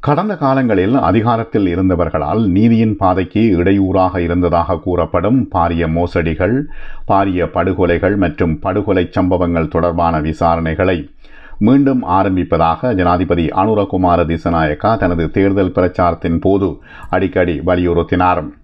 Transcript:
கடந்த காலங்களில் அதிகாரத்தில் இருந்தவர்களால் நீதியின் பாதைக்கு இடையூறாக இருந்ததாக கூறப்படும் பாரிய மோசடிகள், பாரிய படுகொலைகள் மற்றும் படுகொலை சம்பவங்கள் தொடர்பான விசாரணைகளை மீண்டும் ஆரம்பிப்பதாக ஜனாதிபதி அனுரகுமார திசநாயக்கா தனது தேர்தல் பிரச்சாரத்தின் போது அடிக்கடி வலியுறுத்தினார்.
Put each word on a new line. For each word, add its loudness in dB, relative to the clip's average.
கடந்த 0
காலங்களில் 2
அதிகாரத்தில் 0
இருந்தவர்களால் 0
நீதியின் 2
பாதைக்கு 0
இடையூறாக 2
இருந்ததாக 0
கூறப்படும் 0
பாரிய 0
மோசடிகள், -2
பாரிய 0
படுகொலைகள் 0
மற்றும் -2
படுகொலை 0
சம்பவங்கள் 0
தொடர்பான 0
விசாரணைகளை 0
மீண்டும் 4
ஆரம்பிப்பதாக 0
ஜனாதிபதி 0
அனுரகுமார 0
திசநாயக்கா -2
தனது 0
தேர்தல் 2
பிரச்சாரத்தின் 0
போது 2
அடிக்கடி 0
வலியுறுத்தினார். 0